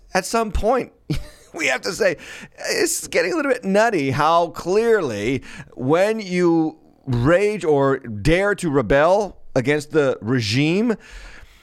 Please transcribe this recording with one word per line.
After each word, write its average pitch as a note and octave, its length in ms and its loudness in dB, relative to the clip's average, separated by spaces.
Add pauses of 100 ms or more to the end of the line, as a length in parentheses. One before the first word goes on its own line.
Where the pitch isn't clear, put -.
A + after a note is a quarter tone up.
(140)
at F#3 120 -2
some A3+ 280 -2
point, B3 400 -2 (160)
<laughs> - 440 -8
we D#4+ 140 -4
have C4 140 -2
to G3 100 -6
say, F3+ 240 0 (540)
it's - 400 -2
getting - 240 0
a - 20 -4
little C#4+ 160 -2
bit B3 140 -2
nutty F#3+ 460 2
how D#3+ 400 2
clearly D#3+ 920 0 (300)
when F#3+ 480 0
you F3 560 0 (280)
rage E3+ 600 2
or C#3 320 2
dare D#3+ 580 0
to F3 140 -4
rebel D3 720 2 (120)
against C#3+ 380 0
the C#3+ 300 2
regime, C3+ 760 0 (680)